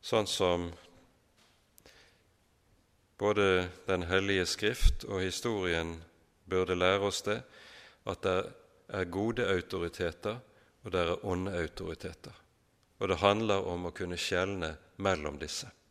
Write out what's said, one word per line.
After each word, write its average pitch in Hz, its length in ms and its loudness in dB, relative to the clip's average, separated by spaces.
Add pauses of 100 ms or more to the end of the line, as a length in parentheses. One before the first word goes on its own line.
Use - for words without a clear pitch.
sånn 107 300 0
som 87 400 2 (2500)
både 98 500 4 (180)
Den 92 200 0
hellige 95 400 2
skrift - 640 2
og 98 160 -2
historien 87 720 -2 (500)
burde 92 300 2
lære 98 320 4
oss - 180 -4
det, 104 140 -2 (680)
at 92 160 -6
det 95 140 2 (560)
er 92 180 -4
gode 110 400 0
autoriteter, 90 880 -2 (460)
og 98 80 -8
det 90 80 2
er 85 260 0
onde 92 320 -2
autoriteter. 85 760 -8 (640)
Og 101 80 -2
det 92 100 2
handler 101 480 4
om 87 220 -4
å 85 80 -10
kunne 90 240 -4
skjelne 90 560 -2 (260)
mellom 76 380 0
disse. - 260 -8 (240)